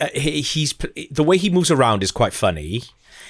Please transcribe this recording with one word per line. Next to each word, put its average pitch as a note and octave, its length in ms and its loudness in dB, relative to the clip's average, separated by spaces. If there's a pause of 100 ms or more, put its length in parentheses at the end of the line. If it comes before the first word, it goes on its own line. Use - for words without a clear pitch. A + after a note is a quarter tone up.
uh, D3+ 140 -2
he, D3 260 -2
he's D3 320 -2
p-, - 400 -10
the D3+ 100 2
way F3 140 4
he F#3+ 140 0
moves F3 200 2
around A#2+ 320 4
is F#2+ 80 0
quite G#2+ 220 0
funny. F2 500 -2 (480)